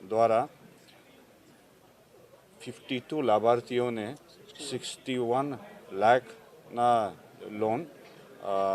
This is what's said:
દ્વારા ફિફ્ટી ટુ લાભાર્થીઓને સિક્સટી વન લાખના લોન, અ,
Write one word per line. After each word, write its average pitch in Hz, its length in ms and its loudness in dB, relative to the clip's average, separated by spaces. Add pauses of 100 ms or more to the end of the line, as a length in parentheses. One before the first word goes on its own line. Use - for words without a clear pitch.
દ્વારા 113 380 2 (2250)
ફિફ્ટી 127 340 -8
ટુ 156 220 -6
લાભાર્થીઓને 117 920 0 (540)
સિક્સટી 127 480 -8
વન 127 360 -2 (400)
લાખના 117 1160 2 (400)
લોન, 107 320 -2
અ, - 20 -14 (880)